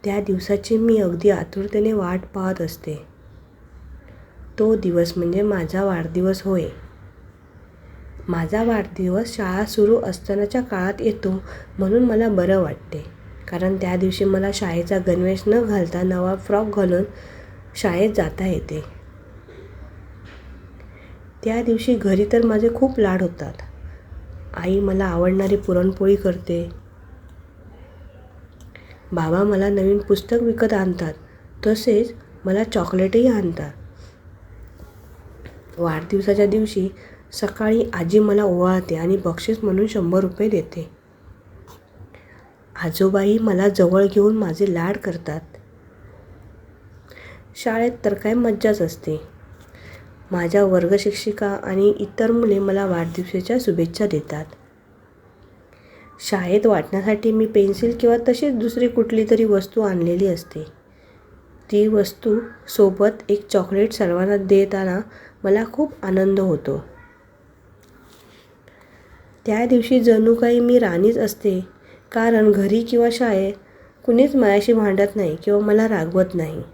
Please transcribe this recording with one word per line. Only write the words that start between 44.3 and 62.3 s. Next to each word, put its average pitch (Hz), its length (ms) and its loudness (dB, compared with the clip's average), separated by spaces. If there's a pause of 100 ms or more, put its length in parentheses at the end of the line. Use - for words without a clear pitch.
माझे 190 360 -2
लाड 175 240 -2
करतात. 165 440 -8 (2250)
शाळेत 233 360 -2 (140)
तर 202 80 2
काय 208 200 -2
मज्जाच 226 480 0
असते. 160 400 -6 (1120)
माझ्या 180 340 2
वर्गशिक्षिका 202 840 0 (140)
आणि 196 360 2
इतर 226 320 -2
मुले 226 280 2
मला 196 260 0
वाढदिवसाच्या 180 760 -4
शुभेच्छा 170 460 -2
देतात. 151 380 -6 (1800)
शाळेत 190 360 0
वाटण्यासाठी 208 640 0
मी 220 140 2
पेन्सिल 214 560 0
किंवा 233 160 4 (120)
तशीच 262 260 0
दुसरी 233 320 -2
कुठली 220 420 0
तरी 226 140 4
वस्तू 202 380 0
आणलेली 180 460 0
असते. 165 360 -6 (1080)
ती 208 160 4
वस्तू 214 520 0 (280)